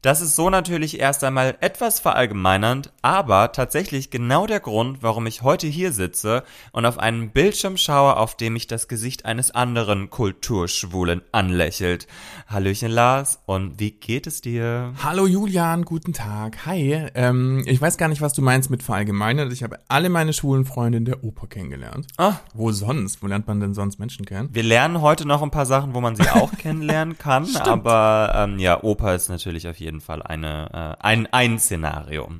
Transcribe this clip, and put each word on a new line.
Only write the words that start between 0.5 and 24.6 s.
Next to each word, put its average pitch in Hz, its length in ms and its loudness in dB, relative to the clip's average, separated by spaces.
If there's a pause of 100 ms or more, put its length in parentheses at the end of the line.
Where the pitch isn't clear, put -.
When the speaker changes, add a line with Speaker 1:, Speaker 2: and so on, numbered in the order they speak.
Speaker 1:
erst 139 240 0
einmal 131 360 0
etwas 202 380 -2
verallgemeinernd, 107 920 0 (100)
aber 180 480 4
tatsächlich 139 640 -4
genau 127 340 2
der 214 140 -2
Grund, 123 420 -2
warum 113 240 0
ich 113 160 -8
heute 156 240 2
hier 170 240 -2
sitze 104 540 -2 (260)
und 117 160 0
auf 120 140 0
einen 113 300 -2
Bildschirm 190 460 2
schaue, 139 400 4
auf 110 200 0
dem 113 180 -2
ich 117 140 -6
das 113 180 -6
Gesicht 120 380 -8
eines 117 260 -2
anderen 117 580 0
Kulturschwulen 90 1120 -2 (100)
anlächelt. 90 760 0 (400)
Hallöchen 101 460 -2
Lars, 127 540 2
und 95 340 -4
wie 107 100 -2
geht - 380 -6
es 156 120 -10
dir? 120 640 -4
Speaker 2:
Hallo 185 240 2
Julian, 180 580 2
guten 165 280 -6
Tag. 107 520 -8
Hi. 156 520 -2
Ähm, 127 500 2
ich 131 140 4
weiß 170 180 0
gar 170 80 2
nicht, 151 140 0
was 147 140 -2
du - 60 0
meinst 131 300 4
mit 123 140 -4
verallgemeinert. 107 680 -2
Ich 120 120 -8
habe - 240 -10
alle 160 220 2
meine 160 220 2
schwulen 135 320 2
Freunde 120 340 0
in 117 80 0
der 127 180 -4
Oper 110 240 -8
kennengelernt. 67 580 -12 (120)
Speaker 1:
Ah. 190 160 4 (200)
Speaker 2:
Wo 110 160 0
sonst? 104 500 -2
Wo 101 60 -8
lernt 101 220 -4
man 104 100 -2
denn 101 160 -2
sonst 101 240 -4
Menschen 101 280 -10
kennen? 101 260 -8
Speaker 1:
Wir 117 100 -2